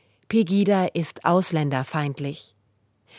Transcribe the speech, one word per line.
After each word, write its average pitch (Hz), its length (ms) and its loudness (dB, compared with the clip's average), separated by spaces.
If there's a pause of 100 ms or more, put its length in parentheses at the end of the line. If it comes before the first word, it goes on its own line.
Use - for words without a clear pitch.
(280)
Pegida 196 580 2
ist - 400 -6
ausländerfeindlich. 147 1300 -2 (640)